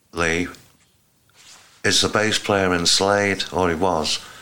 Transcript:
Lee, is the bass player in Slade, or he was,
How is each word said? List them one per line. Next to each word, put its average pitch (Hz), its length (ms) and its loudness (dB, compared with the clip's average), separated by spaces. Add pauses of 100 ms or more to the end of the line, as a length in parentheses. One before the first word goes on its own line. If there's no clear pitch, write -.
(140)
Lee, 85 340 -2 (1400)
is 101 160 2
the 95 80 2
bass 107 320 0
player 95 340 0
in 85 120 0
Slade, 98 680 2
or 90 160 0
he 85 80 0
was, 80 440 0 (220)